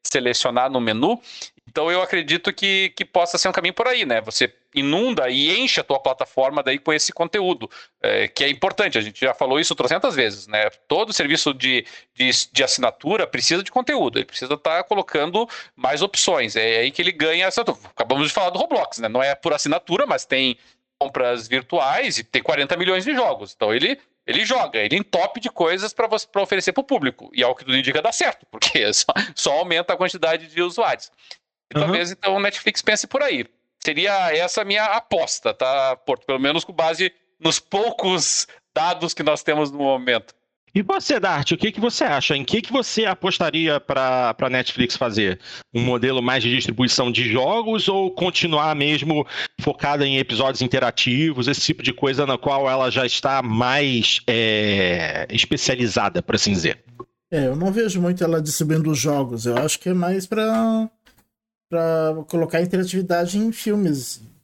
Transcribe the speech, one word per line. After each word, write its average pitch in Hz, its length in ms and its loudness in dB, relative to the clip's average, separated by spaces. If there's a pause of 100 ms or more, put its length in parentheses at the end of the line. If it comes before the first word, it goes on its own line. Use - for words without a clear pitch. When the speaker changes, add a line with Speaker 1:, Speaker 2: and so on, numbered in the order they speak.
Speaker 1:
selecionar 123 640 0
no 131 100 0
menu. 120 400 0 (460)
Então, 160 240 -2
eu 180 120 2
acredito 175 500 0
que, 190 380 0
que - 140 -8
possa 175 340 0
ser 190 100 0
um 185 40 0
caminho 180 220 -2
por 233 140 0
aí, 247 160 0
né? 120 160 0
Você 110 320 -2 (220)
inunda 151 560 0
e 147 280 0
enche 247 220 0
a 139 40 -6
tua 135 140 0
plataforma 135 640 -2
daí 131 160 0
com 160 140 -2
esse - 200 0
conteúdo, 170 580 -2 (320)
é, 104 260 0
que - 160 -2
é 139 60 2
importante. 185 480 -2
A - 20 2
gente 104 200 -10
já 131 140 2
falou 135 240 0
isso 160 160 0
trocentas 165 400 0
vezes, 101 320 -2
né? 107 220 0 (180)
Todo 208 260 0
serviço 151 420 0
de, 127 300 0 (300)
de, 127 160 2 (220)
de 139 100 2
assinatura 139 640 0
precisa 165 360 0
de 190 100 -12
conteúdo. 247 460 0
Ele - 80 -2
precisa 131 320 -6
tá 165 260 0
colocando 190 640 0 (260)
mais 139 280 0
opções. 156 520 0
É 113 260 2
aí 127 100 2
que - 120 -4
ele 175 100 0
ganha 160 340 2
essa. 190 160 0
Acabamos 139 680 0
de - 60 -4
falar 185 160 2
do 180 80 -4
Roblox, 247 400 0
né? 117 100 -4
Não 123 140 2
é 139 120 2
por 160 180 0
assinatura, 170 540 0
mas 160 200 0
tem 131 300 2 (440)
compras 123 480 -2
virtuais 147 680 0
e 113 60 -6
tem 127 180 -2
quarenta 147 340 0
milhões 185 280 0
de 294 100 -2
jogos. 143 420 -2
Então, 107 180 2
ele, 196 240 0 (280)
ele 185 180 0
joga, 214 340 0
ele 107 180 0
entope 202 440 -2
de 247 100 -6
coisas 185 420 -2
pra 226 140 0
você, 214 240 -2
pra 196 120 0
oferecer 190 300 0
pro 269 120 -2
público. 143 500 -2
E 123 80 0
ao 123 120 2
que - 100 -12
tudo 131 120 0
indica, 135 260 0
dá 226 100 0
certo, - 380 -2
porque 113 360 0
<laughs> 104 60 2
só, - 200 2 (220)
só - 240 0
aumenta 175 340 0
a 175 40 0
quantidade 165 500 -2
de 156 160 -2
usuários. 175 480 -2 (600)
E 151 60 0
Speaker 2:
Uhum. 151 80 2
Speaker 1:
talvez, 175 260 0
então, 190 240 0
o 202 40 0
Netflix 202 420 -2
pense - 240 0
por 269 160 -2
aí. 165 240 -2 (360)
Seria 180 540 0
essa 175 260 0
a - 20 -2
minha 202 200 0
aposta, 190 680 -2
tá, 131 440 0
Porto? - 300 -6
Pelo 135 120 -2
menos 143 240 0
com - 100 -14
base 165 380 0 (300)
nos 160 180 0
poucos 196 880 0 (280)
dados 170 380 -2
que - 100 -6
nós 151 200 0
temos 151 280 0
no 143 80 -12
momento. 127 560 0 (400)
Speaker 2:
E 202 80 2
você, 294 360 -2
Dart, 170 340 0
o 165 40 0
que 214 160 0
que - 80 -10
você 226 240 0
acha? 147 320 0
Em 139 80 -4
que 208 160 0
que - 120 -10
você 226 340 0
apostaria 165 720 0
pra, 127 540 0
pra 131 160 -2
Netflix 123 460 0
fazer? 104 440 0 (320)
Um 117 100 0
modelo 123 400 2
mais 127 200 2
de 120 120 0
distribuição 123 560 2
de 120 220 0
jogos 190 560 2
ou 196 220 2
continuar 160 640 0
mesmo 147 500 2 (340)
focada 143 460 0
em 135 120 2
episódios 127 440 0
interativos, 127 840 0
esse 143 120 0
tipo - 220 -2
de 120 100 0
coisa 135 340 0
na 131 100 0
qual 139 320 0
ela 131 220 2
já 123 160 0
está 135 360 0
mais, 123 840 2
é, 101 1040 2
especializada, 113 920 0
por - 120 -4
assim 104 180 2
dizer? 82 320 -2 (480)
Speaker 3:
É, 147 140 0
eu 131 100 0
não 185 160 0
vejo 202 300 0
muito 180 220 0
ela 165 180 2
distribuindo 156 520 0
jogos. 127 520 -2
Eu 120 120 2
acho 151 200 0
que - 120 -6
é 180 40 2
mais 185 320 0
pra, 220 640 0 (800)
pra 160 440 0 (140)
colocar 165 320 0
interatividade 180 800 0
em 226 140 0
filmes. 190 680 -2 (240)